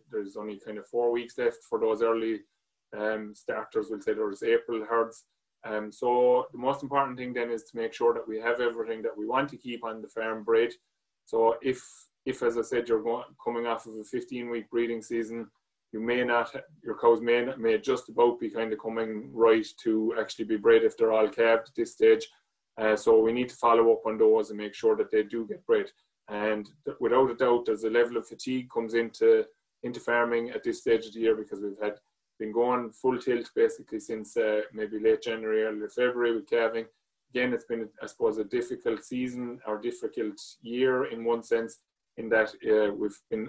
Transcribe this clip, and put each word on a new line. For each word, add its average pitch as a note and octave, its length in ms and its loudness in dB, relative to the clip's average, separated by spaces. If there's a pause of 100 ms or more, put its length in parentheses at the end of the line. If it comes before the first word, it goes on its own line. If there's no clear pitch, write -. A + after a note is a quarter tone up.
(120)
there's G2+ 240 -8
only G#2 280 -10
kind G#2+ 140 -10
of - 80 -16
four A#2+ 240 0
weeks A#2+ 280 -4
left A#2+ 300 -2
for A2+ 120 -2
those A2 220 0
early, A2+ 400 0 (540)
um, G#2+ 380 -4
starters. G#2+ 560 -6
We'll G#2+ 100 -8
say G#2+ 140 -2
there's G#2 300 -4
April A#2 440 0
herds. A2+ 360 -2 (400)
Um, G#2+ 260 -6
so B2 640 2
the A#2+ 60 -16
most C3 260 -4
important C3+ 340 -2
thing B2 140 -8
then A#2+ 180 -4
is A2+ 140 -6
to - 120 -16
make A2+ 160 -4
sure A#2 220 2
that A2+ 140 -8
we A2 100 -6
have A#2 220 0
everything A2+ 420 -4
that A2 160 -4
we G#2+ 80 -6
want C3+ 220 0
to B2+ 80 -16
keep A#2 280 -10
on A2 180 -8
the G#2+ 60 -14
farm A2 360 -6
bred. A2+ 260 4 (540)
So A2+ 380 2
if, B2+ 200 -2 (420)
if, C3 200 -4
as A#2 120 0
I A#2 60 0
said, A#2 260 -2
you're A2+ 140 2
go-, A#2 220 -4 (200)
coming A#2+ 220 -4
off A2+ 200 -4
of A2 100 -14
a G#2+ 80 -12
fifteen-week A#2+ 680 -8
breeding A#2 320 -2
season, A#2 460 -6 (420)
you A2 100 -8
may A#2+ 220 0
not, B2+ 320 0 (300)
your A2+ 140 -8
cows A#2 240 4
may, A#2+ 240 2 (100)
may A2+ 220 2
just A#2+ 320 -2
about A#2+ 280 4
be A2+ 120 -6
kind A2+ 240 -4
of G#2 40 -6
coming A2 540 -6
right A2+ 340 6 (160)
to A2 380 0
actually G#2+ 240 -6
be G#2+ 140 -2
bred A2+ 260 6
if G#2+ 140 0
they're A2+ 140 4
all A2 160 4
calved A2+ 400 2
at - 60 -20
this A#2 180 -4
stage. A2 360 4 (480)
Uh, A2 180 2
so A2+ 240 6
we A2+ 140 4
need B2 160 -2
to - 80 -16
follow A#2 340 6
up A2 140 4
on A2 140 -2
those A2 320 4
and G#2 80 -10
make G#2 160 -8
sure A2 200 4
that G#2 160 -2
they G#2+ 120 4
do A2 240 -4
get G#2 180 -12
bred. G#2+ 220 2 (420)
And G#2+ 400 -4 (160)
th-, - 160 -10
without A#2+ 300 4
a A#2 40 -6
doubt, A#2+ 300 2
there's A2 200 -2
a A2 60 0
level A#2+ 280 2
of A2 100 -10
fatigue B2+ 400 -8
comes A2+ 240 -6
into, A2+ 540 2 (360)
into A#2+ 160 -8
farming A#2+ 520 0
at A2 120 -8
this A#2 180 -4
stage A2+ 260 2
of G#2+ 80 -18
the A2+ 60 -8
year, A2+ 140 4
because G#2 260 -10
we've G2+ 220 -8
had, G#2 120 -4 (440)
been A2 140 -8
going A#2+ 400 0
full B2+ 260 0
tilt A#2 380 -2
basically A2 420 0
since, G#2+ 380 -10
uh, G#2+ 240 2 (140)
maybe G#2+ 260 -6
late A2 220 4
January, A2 420 -2
early G#2+ 240 -6
February B2 480 0
with G#2 140 -8
calving. A#2 340 0 (500)
Again, B2 200 -2
it's A2+ 100 -6
been, A2+ 240 -6 (140)
I A2 40 -10
suppose, A2 300 -2
a G#2+ 80 -2
difficult A#2+ 580 -4
season B2 640 -6
or G#2+ 120 -4
difficult A2 600 -6 (220)
year B2 460 0
in A#2 180 -8
one A#2 180 0
sense, A2+ 360 -2 (380)
in A2+ 140 -8
that, A2 180 4 (200)
uh, G#2+ 240 4
we've G#2 240 -4 (140)
been A2 180 -4